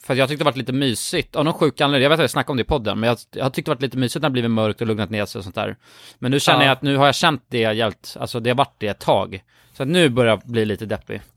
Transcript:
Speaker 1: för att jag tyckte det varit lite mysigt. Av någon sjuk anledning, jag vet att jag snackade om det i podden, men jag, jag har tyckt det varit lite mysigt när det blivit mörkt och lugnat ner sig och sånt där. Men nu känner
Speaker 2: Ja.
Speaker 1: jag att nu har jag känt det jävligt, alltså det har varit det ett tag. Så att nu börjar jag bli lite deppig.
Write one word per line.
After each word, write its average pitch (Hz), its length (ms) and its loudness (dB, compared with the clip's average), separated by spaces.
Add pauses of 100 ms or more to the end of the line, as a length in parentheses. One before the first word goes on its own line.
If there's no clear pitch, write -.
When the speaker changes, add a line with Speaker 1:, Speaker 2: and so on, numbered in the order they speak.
Speaker 1:
för 139 100 -2
att 127 60 0
jag 135 100 2
tyckte 151 140 -4
det - 20 2
varit 131 120 0
lite 127 160 -4
mysigt. 139 600 -2
Av 147 100 0
någon 165 80 0
sjuk 151 280 0
anledning, 143 220 2
jag 139 60 4
vet 160 100 2
att 160 40 4
jag 123 60 2
snackade 139 220 -4
om 135 60 -2
det 113 40 0
i - 40 0
podden, 107 340 -2
men 110 80 2
jag, 120 100 2 (140)
jag - 120 -6
har 131 60 0
tyckt - 160 -6
det 165 60 -2
varit 127 100 -4
lite 127 160 -4
mysigt 131 240 -2
när 151 80 0
det 131 40 -4
blivit 117 180 0
mörkt 110 300 0
och 113 60 -2
lugnat 107 220 -2
ner 104 160 -4
sig - 140 -10
och 95 40 -10
sånt 98 120 -12
där. 101 200 -4 (440)
Men 127 120 -2
nu 143 80 2
känner 139 200 4
Speaker 2:
Ja. 143 60 6
Speaker 1:
jag 135 60 6
att 127 100 0
nu 139 160 0
har 139 80 4
jag 139 100 4
känt 156 340 0
det 123 100 -2
jävligt, 110 600 -2
alltså 123 200 -6
det 113 100 -2
har 123 60 2
varit - 220 0
det 104 100 -6
ett 101 120 -6
tag. 98 440 -2 (300)
Så 139 100 -8
att 131 60 -4
nu 170 200 6
börjar 117 220 2 (120)
jag 120 80 -14
bli 113 140 2
lite 107 200 -4
deppig. 104 300 -8 (220)